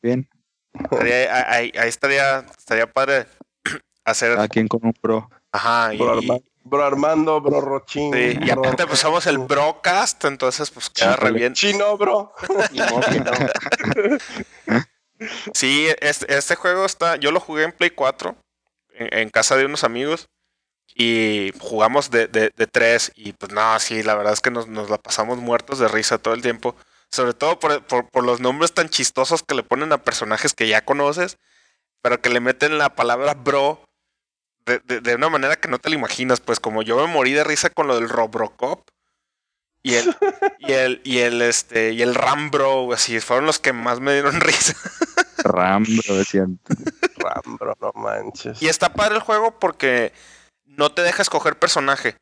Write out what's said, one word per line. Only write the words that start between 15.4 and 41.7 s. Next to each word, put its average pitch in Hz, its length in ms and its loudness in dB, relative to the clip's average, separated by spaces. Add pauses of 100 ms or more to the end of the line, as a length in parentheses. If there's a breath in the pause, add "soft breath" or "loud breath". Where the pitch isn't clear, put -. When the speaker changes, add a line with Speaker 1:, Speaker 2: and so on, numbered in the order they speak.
Speaker 2:
Sí, 143 320 2 (140)
este, 147 360 0
este 156 200 0
juego 185 280 0
está, 170 320 0
yo 143 140 0
lo 175 100 2
jugué 156 240 -2
en 160 80 -4
Play 175 180 0
cuatro, - 460 -2 (580)
en, 117 260 -4
en 110 100 -2
casa - 260 2
de 135 80 4
unos 143 180 -4
amigos, 135 460 -4 (680)
y 110 640 -2
jugamos 113 520 0
de, 117 180 2
de, 110 260 0
de 110 120 0
tres, 117 480 2
y 104 180 -16
pues 95 200 -16
no, 110 280 2
sí, 110 220 -4
la 107 120 2
verdad 104 200 0
es - 80 -4
que 127 80 0
nos, 117 180 -8
nos 107 220 -8
la 107 80 -2
pasamos 117 400 -4
muertos 120 400 -4
de 117 100 4
risa 110 300 0
todo 113 160 -2
el 117 80 -8
tiempo, 120 340 -4 (340 soft breath)
sobre 123 220 0
todo 160 260 0
por, 147 280 0
por, 123 240 0
por 123 140 0
los 120 160 2
nombres 139 340 0
tan 160 160 -2
chistosos 131 520 0
que - 120 -6
le 120 80 -2
ponen 131 300 -2
a 135 120 0
personajes 110 480 -2
que 113 160 0
ya 107 160 2
conoces, 143 540 0 (640)
pero 120 180 0
que - 80 0
le 120 120 2
meten 131 360 0
la 147 180 2
palabra 127 380 0
bro 139 500 0 (840)
de, 123 140 0
de, 123 200 -6
de 120 140 0
una 147 160 0
manera 143 260 0
que - 120 -6
no 127 100 -2
te 160 100 -4
la 160 60 0
imaginas, 127 460 0
pues 113 200 -4
como 110 220 -4
yo 113 160 0
me 147 80 2
morí 139 260 0
de 151 120 2
risa 151 260 0
con 156 180 -2
lo 127 60 2
del 117 160 -2
Robrocop, 117 760 -4 (960)
y 240 120 -2
el, 339 200 2
Speaker 3:
<laughs> - 440 -2
Speaker 2:
y - 140 -2
el, 131 320 2
y 127 160 0
el, 120 200 2
este, 117 520 0